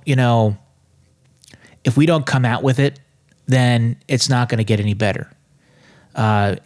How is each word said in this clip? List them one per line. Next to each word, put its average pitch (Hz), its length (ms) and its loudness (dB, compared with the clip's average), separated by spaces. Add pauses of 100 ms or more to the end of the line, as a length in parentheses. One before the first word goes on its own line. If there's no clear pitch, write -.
you 139 100 0
know, 117 400 2 (1300)
if 127 140 0
we 147 80 4
don't 160 220 0
come 127 180 0
out 110 180 -2
with 131 160 0
it, 143 200 -2 (480)
then 123 500 0 (100)
it's 127 220 -2
not 123 200 0
gonna 113 140 -2
get 104 160 0
any 104 140 -2
better. 98 380 -4 (800)
Uh, 104 520 0